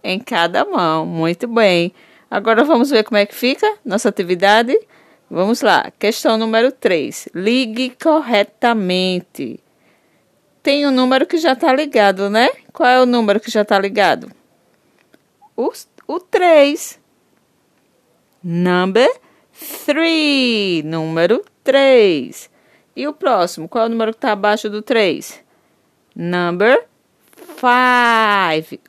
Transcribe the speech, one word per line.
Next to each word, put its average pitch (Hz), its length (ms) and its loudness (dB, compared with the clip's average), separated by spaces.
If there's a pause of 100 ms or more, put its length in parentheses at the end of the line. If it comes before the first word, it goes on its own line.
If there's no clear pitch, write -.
Em 190 160 -4
cada 175 460 -2
mão. 165 400 -2
Muito 170 420 -4
bem. 190 460 2 (360)
Agora 220 340 0
vamos 285 260 2
ver 220 140 2
como 214 140 -2
é 202 100 2
que - 80 -18
fica 381 500 -2
nossa 214 240 -2
atividade? 202 680 0 (540)
Vamos 196 320 -2
lá. 190 380 2
Questão 226 360 0
número 226 360 0
três. - 600 -4
Ligue 233 680 -2
corretamente. 202 1600 -2 (1040)
Tem 285 240 0
um 269 40 0
número 262 360 0
que 349 100 -2
já 311 180 0
tá 285 160 0
ligado, 208 600 0
né? 233 180 2 (220)
Qual 254 180 0
é 254 100 4
o 254 60 4
número 226 340 2
que - 120 -14
já 208 120 0
tá 208 140 0
ligado? 196 540 0 (1200)
O, 277 160 -4 (360)
o 320 120 -6
três. 320 800 2 (1400)
Number 180 640 0 (760)
three. 269 1000 0
Número 165 600 0 (180)
três. 240 840 2 (460)
E 269 120 -8
o 294 60 -8
próximo? 180 560 -2
Qual 226 140 -2
é 233 40 -2
o - 20 -4
número 226 220 -4
que 220 80 -12
tá 254 120 -2
abaixo 208 380 -2
do 208 120 -10
três? 214 640 -2 (720)
Number 180 720 0 (480)
five. 233 1500 0